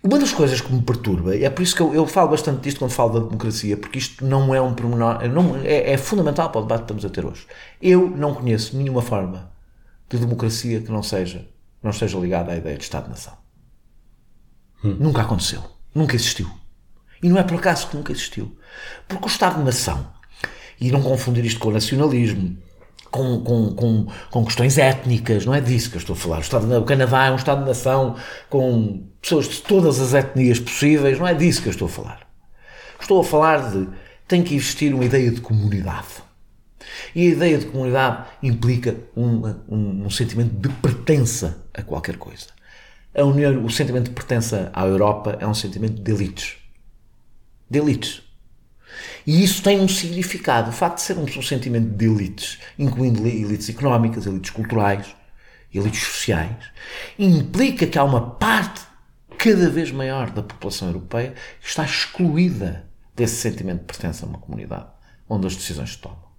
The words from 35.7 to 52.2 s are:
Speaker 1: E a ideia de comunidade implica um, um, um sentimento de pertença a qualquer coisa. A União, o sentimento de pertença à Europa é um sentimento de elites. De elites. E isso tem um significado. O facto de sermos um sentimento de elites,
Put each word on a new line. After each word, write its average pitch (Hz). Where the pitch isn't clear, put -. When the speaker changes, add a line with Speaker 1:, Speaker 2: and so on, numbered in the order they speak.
Speaker 1:
E 175
a -
ideia 160
de -
comunidade 127
implica 120
um, 117
um, 101
um 104
sentimento 113
de 98
pertença 123
a -
qualquer -
coisa. -
A 143
União, 139
o 117
sentimento 123
de -
pertença 110
à 92
Europa 104
é -
um 107
sentimento 107
de 104
elites. 98
De 123
elites. -
E 160
isso 190
tem 202
um 190
significado. 170
O 117
facto 170
de -
sermos 165
um 131
sentimento 120
de 104
elites, 101